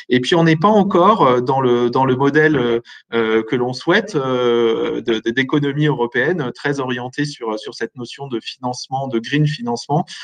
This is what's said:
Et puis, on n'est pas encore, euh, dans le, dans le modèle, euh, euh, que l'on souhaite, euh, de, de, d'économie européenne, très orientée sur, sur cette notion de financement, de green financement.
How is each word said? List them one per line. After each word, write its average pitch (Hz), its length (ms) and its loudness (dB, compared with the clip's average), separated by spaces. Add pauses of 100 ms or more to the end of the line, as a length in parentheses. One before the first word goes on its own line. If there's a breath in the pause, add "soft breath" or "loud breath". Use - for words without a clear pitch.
(100)
Et 127 100 2
puis, 175 160 0
on 165 80 4
n'est 160 100 4
pas 160 140 2
encore, 196 580 4
euh, 123 140 4
dans 135 200 0
le, 120 300 2
dans 131 140 2
le 131 100 2
modèle, 147 400 2
euh, 120 240 0 (360 loud breath)
euh, 110 280 2
que 127 140 -4
l'on 123 160 -2
souhaite, 190 420 0
euh, 120 840 0
de, 117 180 -2
de, 117 140 -4
d'économie 143 540 0
européenne, 127 680 -2
très 143 240 -4
orientée 127 460 -4
sur, 117 340 -6
sur 113 160 -12
cette - 220 -10
notion 123 320 -12
de 117 100 -4
financement, 127 680 -8
de 117 100 -2
green 143 300 0
financement. 120 560 -4 (200 loud breath)